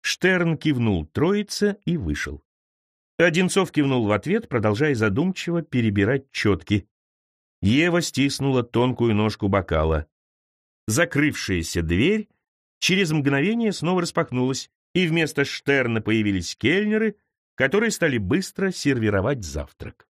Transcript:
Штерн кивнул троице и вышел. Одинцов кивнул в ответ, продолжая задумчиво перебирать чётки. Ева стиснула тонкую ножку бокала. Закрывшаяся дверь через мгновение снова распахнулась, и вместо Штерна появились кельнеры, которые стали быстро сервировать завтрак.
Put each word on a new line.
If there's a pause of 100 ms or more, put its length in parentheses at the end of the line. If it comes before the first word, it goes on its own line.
Штерн
кивнул
троице
и
вышел. (760)
Одинцов
кивнул
в
ответ,
продолжая
задумчиво
перебирать
чётки. (720)
Ева
стиснула
тонкую
ножку
бокала. (800)
Закрывшаяся
дверь (500)
через
мгновение
снова
распахнулась, (240)
и
вместо
Штерна
появились
кельнеры, (400)
которые
стали
быстро
сервировать
завтрак.